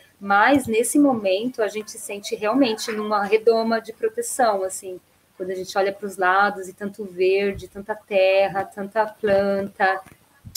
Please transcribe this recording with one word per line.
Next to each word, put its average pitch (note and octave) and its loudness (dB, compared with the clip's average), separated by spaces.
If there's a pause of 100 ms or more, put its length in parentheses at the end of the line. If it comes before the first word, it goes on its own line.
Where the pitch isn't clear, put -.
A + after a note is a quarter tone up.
(240)
Mas, A3+ 4
nesse A3+ 0
momento, A#3 2
a G#3 0
gente G#3 -8
se G#3+ -16
sente G3+ -10
realmente A3 0
numa G#3+ -2
redoma A3+ 2
de A3 -16
proteção, A3 0
assim, F#3+ -8 (380)
quando F#3 -8
a F#3+ -6
gente F#3 -6
olha G3 2
pros G3 -10
lados F#3+ 0
e F#3 -16
tanto G3+ -10
verde, F#3+ -2
tanta G3+ -10
terra, F#3+ 2
tanta G3+ -2
planta, G3 0 (560)